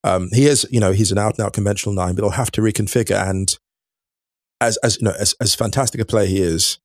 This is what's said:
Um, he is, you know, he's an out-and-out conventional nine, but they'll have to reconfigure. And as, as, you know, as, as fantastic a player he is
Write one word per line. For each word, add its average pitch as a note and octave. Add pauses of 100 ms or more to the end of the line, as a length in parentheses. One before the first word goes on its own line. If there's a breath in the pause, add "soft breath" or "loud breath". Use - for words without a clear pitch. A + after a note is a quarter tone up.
Um, F#2
he C3
is, C#3+
you A#2+
know, F#2+
he's G2
an G2
out-and-out G#2
conventional G2+
nine, F2+
but F#2+
they'll G2+
have -
to A2
reconfigure. G#2
And F#2+ (1080)
as, A#2
as, A#2
you A2
know, G2
as, G#2
as A2+
fantastic A#2+
a G#2+
player G#2
he F#2+
is F2